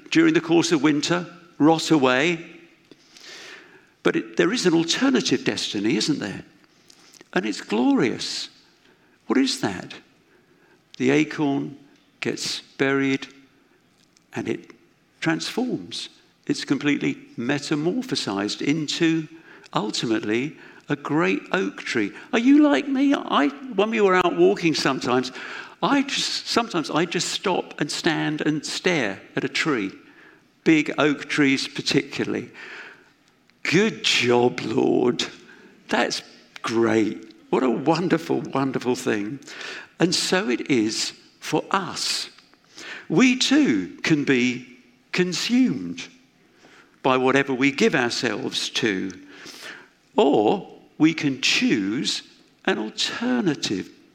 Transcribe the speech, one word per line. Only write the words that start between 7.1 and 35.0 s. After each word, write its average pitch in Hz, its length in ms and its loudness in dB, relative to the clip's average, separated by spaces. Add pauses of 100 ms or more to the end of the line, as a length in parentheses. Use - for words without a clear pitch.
And 185 140 -2
it's 202 140 -6
glorious. 214 880 -2 (800)
What - 100 2
is 139 220 0
that? - 340 -6 (1040)
The 127 120 2
acorn 147 640 0 (440)
gets - 400 -6 (180)
buried 135 480 0 (1080)
and 107 140 -6
it - 220 -8 (500)
transforms. 160 880 -4 (380)
It's - 180 -4
completely 143 520 -2 (200)
metamorphosized 139 1300 -4
into, 160 640 0 (480)
ultimately, 131 840 -2 (320)
a 147 80 0
great 170 460 0 (100)
oak 196 300 -2
tree. 208 300 -2 (200)
Are 233 60 2
you 277 240 8
like 285 260 4
me? 277 260 2
I, 269 340 0
when 220 420 -2
we 226 100 0
were 190 140 6
out 180 220 2
walking 175 380 4
sometimes, 127 580 0 (500)
I 262 200 4
just, - 440 -4
sometimes 208 440 -2
I 156 140 2
just 180 240 -2
stop - 520 -4
and 151 100 -2
stand 156 500 -2
and 151 240 -2
stare 123 560 -2 (140)
at 139 100 -2
a 135 40 -4
tree, 117 440 -2 (720)
big 156 340 4
oak 143 300 0
trees 135 380 2
particularly. - 840 -4 (1120)
Good 185 400 2
job, 123 560 2
Lord. - 640 0 (640)